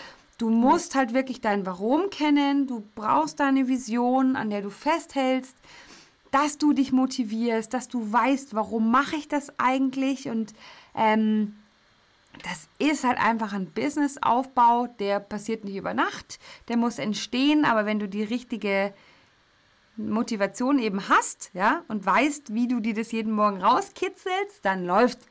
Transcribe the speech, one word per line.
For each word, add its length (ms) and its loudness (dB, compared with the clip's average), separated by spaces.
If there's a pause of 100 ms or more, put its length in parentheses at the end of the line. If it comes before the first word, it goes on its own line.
(380)
Du 120 -2
musst 460 4
halt 180 0
wirklich 280 -2
dein 240 0
Warum 440 0
kennen. 580 2
Du 160 -6 (120)
brauchst 460 0
deine 260 2
Vision, 680 2
an 120 -4
der 120 -2
du 80 -6
festhältst, 840 -2 (760)
dass 260 0
du 140 4
dich 220 2
motivierst, 800 0
dass 160 -6
du 240 -4
weißt, 420 0
warum 360 0
mache 260 2
ich 100 -10
das 320 -4
eigentlich 720 0
und... 240 -6 (420)
Ähm, 600 2 (880)
das 340 -10
ist 260 0
halt 160 0
einfach 340 0
ein 180 -6
Businessaufbau, 1160 2 (120)
der 200 0
passiert 440 -8
nicht 120 -8
über 180 -6
Nacht, 460 -4 (280)
der 100 0
muss 220 0
entstehen, 640 0
aber 200 2
wenn 140 0
du 80 -4
die 160 -4
richtige 720 -2 (1040)
Motivation 840 0
eben 300 -2
hast, 440 0
ja, 360 0
und 160 -6
weißt, 480 0
wie 160 0
du 100 0
dir 140 -2
das 180 -4
jeden 220 -2
Morgen 280 2
rauskitzelst, 1040 -2
dann 220 -2
läuft's 460 2